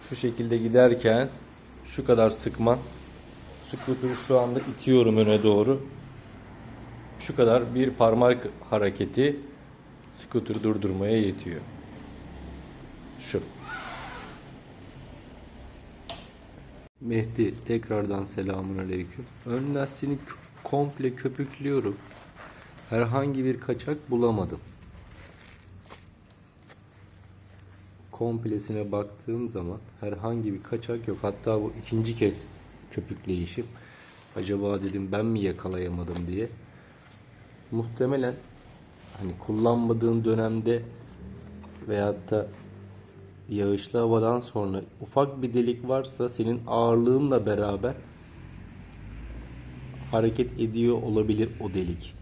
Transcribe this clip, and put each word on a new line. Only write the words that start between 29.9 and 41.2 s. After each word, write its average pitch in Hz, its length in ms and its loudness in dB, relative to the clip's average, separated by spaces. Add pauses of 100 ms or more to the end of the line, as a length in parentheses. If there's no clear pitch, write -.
herhangi 107 540 -4
bir 95 100 -8
kaçak 117 440 -6
yok. 98 140 -4
Hatta 107 400 0
bu 110 100 -4 (120)
ikinci 113 320 -2
kez - 300 2 (460)
köpükleyişim. 90 720 -6 (720)
Acaba 101 460 0
dedim 98 300 -4
ben 104 140 0
mi 113 140 2
yakalayamadım 87 760 -2 (120)
diye. 101 220 -2 (1200)
Muhtemelen 123 640 0 (840)
hani 92 200 -6
kullanmadığın 117 840 4
dönemde 113 560 2 (1080)